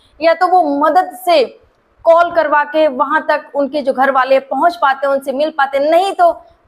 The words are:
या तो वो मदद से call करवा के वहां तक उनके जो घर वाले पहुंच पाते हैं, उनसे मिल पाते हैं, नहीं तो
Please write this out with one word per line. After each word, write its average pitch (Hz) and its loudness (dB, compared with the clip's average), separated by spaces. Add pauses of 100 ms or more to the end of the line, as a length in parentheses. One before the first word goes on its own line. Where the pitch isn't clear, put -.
(220)
या 330 2
तो 349 0
वो 320 2
मदद 320 0 (140)
से 320 2 (600)
call 339 4
करवा 302 0
के 311 0
वहां 285 -2
तक 294 -4
उनके 285 -4
जो 254 -2
घर 262 0
वाले 269 2
पहुंच 311 -2
पाते 269 -2
हैं, 277 0
उनसे 269 -6
मिल 294 -2
पाते 277 -4
हैं, 294 0
नहीं 381 0
तो 349 2 (360)